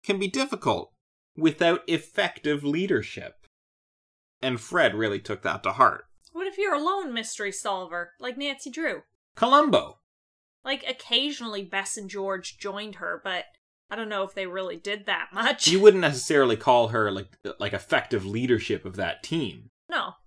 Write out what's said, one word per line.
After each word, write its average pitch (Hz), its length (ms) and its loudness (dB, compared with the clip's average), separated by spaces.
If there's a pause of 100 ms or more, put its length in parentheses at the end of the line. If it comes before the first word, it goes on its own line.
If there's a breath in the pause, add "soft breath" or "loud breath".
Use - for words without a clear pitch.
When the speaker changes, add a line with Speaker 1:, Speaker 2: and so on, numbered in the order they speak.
Speaker 1:
can 196 140 0
be 190 100 -2
difficult 190 640 -2 (460)
without 165 500 2
effective 156 760 -2
leadership. 143 800 -2 (960)
And 127 180 -2
Fred 123 360 2
really 104 240 0
took 101 240 -8
that 87 200 -2
to 95 100 -2
heart. 107 320 4 (260)
Speaker 2:
What 370 160 -8
if 392 100 -10
you're 392 180 0
a 294 80 -2
lone 359 300 -2
mystery 220 380 -6
solver, 185 680 -8
like 247 180 -10
Nancy 277 320 -8
Drew? 247 340 -6 (320)
Speaker 1:
Columbo. 269 640 4 (680)
Speaker 2:
Like, 269 220 -4
occasionally 247 760 -4
Bess 190 340 -6
and 196 120 -10
George 190 480 -6
joined 202 380 -10
her, 170 280 -8
but 185 220 -6 (440)
I 202 60 -8
don't 220 140 -6
know 202 140 -2
if 196 100 -8
they 190 140 -6
really 180 300 -6
did 202 280 -8
that 170 280 -4
much. 226 340 0
Speaker 1:
You 180 140 6
wouldn't 190 200 10
necessarily 139 540 2
call 120 340 4
her, 110 220 0
like, 98 260 -10 (220)
like, 101 140 -4
effective 104 520 -2
leadership 113 600 0
of 95 100 -12
that 92 280 -6
team. 113 460 -6 (200)
Speaker 2:
No. 302 240 -6 (140)